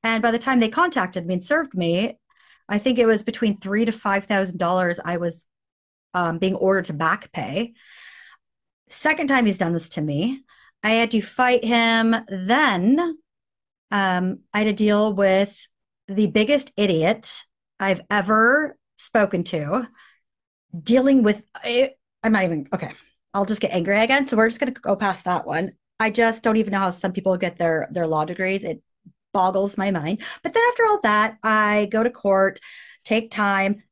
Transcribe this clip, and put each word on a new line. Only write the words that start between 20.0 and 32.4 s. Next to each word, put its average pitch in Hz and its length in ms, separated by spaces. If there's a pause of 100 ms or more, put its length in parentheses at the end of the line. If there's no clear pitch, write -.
dealing 254 440
with, 208 200 (120)
I, 247 380 (300)
I'm 220 100
not 196 120
even, 160 280
okay, 135 200 (420)
I'll 202 100
just 208 160
get - 120
angry 190 280
again. 269 260
So 247 100
we're 220 120
just 226 120
gonna 254 120
go - 240
past 196 280
that 180 220
one. 170 260 (280)
I 220 100
just 226 320
don't 220 140
even 220 160
know 196 80
how 190 100
some 185 220
people 190 240
get 180 220
their, 160 340
their 170 140
law - 180
degrees. 190 400
It 160 180 (500)
boggles 190 460
my 202 120
mind. 170 320 (200)
But 370 120
then 453 140
after 494 160
all 415 180
that, 214 400
I 214 480
go 220 120
to 247 80
court, 190 500 (440)